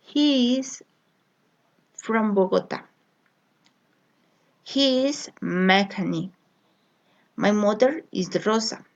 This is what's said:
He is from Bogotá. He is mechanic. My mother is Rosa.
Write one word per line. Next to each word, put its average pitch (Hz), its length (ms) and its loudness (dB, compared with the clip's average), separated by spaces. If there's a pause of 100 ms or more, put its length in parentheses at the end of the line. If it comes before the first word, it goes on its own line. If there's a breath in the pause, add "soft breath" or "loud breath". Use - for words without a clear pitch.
He 262 580 2
is 262 240 -8 (1120)
from 220 400 -2
Bogotá. 190 480 0 (1800)
He 262 440 2
is 285 240 -4 (100)
mechanic. 185 880 0 (1040)
My 185 160 0
mother 214 500 0 (100)
is 185 180 -6 (160)
Rosa. 220 380 -2 (100)